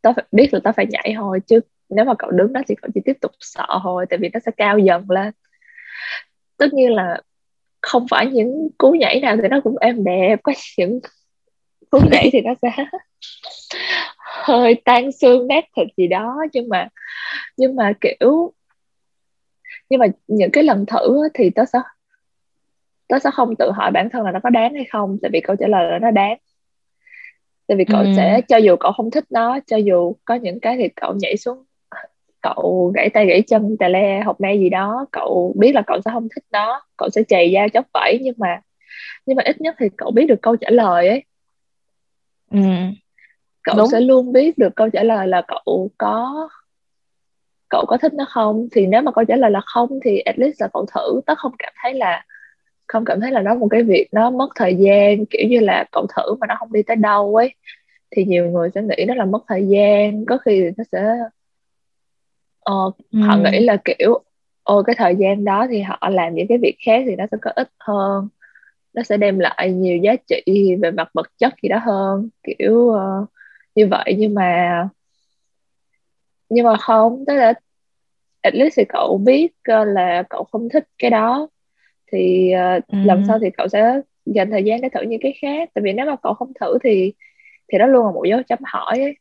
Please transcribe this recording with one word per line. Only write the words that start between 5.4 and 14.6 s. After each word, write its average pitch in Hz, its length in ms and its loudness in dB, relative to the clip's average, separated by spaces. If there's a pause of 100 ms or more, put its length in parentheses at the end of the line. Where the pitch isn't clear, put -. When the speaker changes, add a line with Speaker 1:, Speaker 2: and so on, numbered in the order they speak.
Speaker 1:
Tất 285 180 2
nhiên 254 200 4
là 185 260 -4 (640)
không 247 280 0
phải - 160 0
những 269 420 -2 (100)
cú 269 140 6
nhảy 269 280 2
nào 233 220 0
thì 196 60 0
nó 277 160 2
cũng 240 140 -2
êm 233 260 0
đẹp, 185 380 2
có 294 100 -2 (260)
những 208 220 -2 (920)
cú 277 100 6 (100)
nhảy - 220 4
thì 247 80 4
nó 233 220 -4
sẽ 240 80 -2
<laughs> 277 140 -8 (1600)
hơi 240 400 4